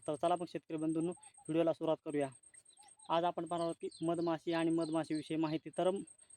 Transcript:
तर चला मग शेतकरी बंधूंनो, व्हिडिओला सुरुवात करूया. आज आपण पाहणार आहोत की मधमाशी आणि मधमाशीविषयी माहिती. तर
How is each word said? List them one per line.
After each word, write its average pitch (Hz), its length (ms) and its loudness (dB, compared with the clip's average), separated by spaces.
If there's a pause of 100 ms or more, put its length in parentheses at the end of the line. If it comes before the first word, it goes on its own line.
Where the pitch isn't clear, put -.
तर 156 80 0
चला 170 220 2
मग 170 120 -4
शेतकरी 165 280 -8
बंधूंनो, 160 340 0
व्हिडिओला 165 640 0
सुरुवात 156 320 0
करूया. 143 240 -2 (800)
आज 165 160 2
आपण 175 220 -2
पाहणार 170 200 0
आहोत 165 140 -2
की 175 260 -6
मधमाशी 170 460 0
आणि 165 180 2
मधमाशीविषयी 160 640 0
माहिती. 156 340 -2
तर 175 200 2 (460)